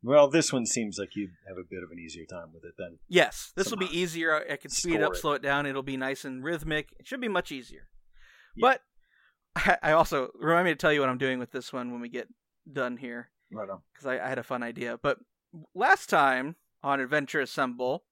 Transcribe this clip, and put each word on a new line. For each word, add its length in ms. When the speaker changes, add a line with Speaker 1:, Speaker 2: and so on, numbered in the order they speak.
Speaker 1:
Well, 260
this 220
one 140
seems 340
like 160
you 140
have 80
a 120
bit 140
of 80
an 80
easier 320
time 240
with 100
it 140
then. 200
Speaker 2:
Yes, 480
this 140
will 80
be 80
Speaker 1:
Somehow. 120
Speaker 2:
easier. 360
I, 40
I 40
can 140
speed 240
it 40
Speaker 1:
Score 80
Speaker 2:
up, 80
Speaker 1:
it. 20
Speaker 2:
slow 160
it 100
down. 240
It'll 160
be 140
nice 280
and 200
rhythmic. 460
It 80
should 120
be 80
much 220
easier. 380
Speaker 1:
Yeah. 80
Speaker 2:
But 200
I, 340
I 20
also, 460
remind 280
me 40
to 60
tell 160
you 80
what 80
I'm 100
doing 220
with 100
this 220
one 180
when 100
we 80
get 200
done 260
here. 320
Speaker 1:
Right 160
on. 120
Speaker 2:
'Cause 100
I, 120
I 100
had 100
a 60
fun 180
idea. 380
But 180
last 340
time 480
on 180
Adventure 400
Assemble 720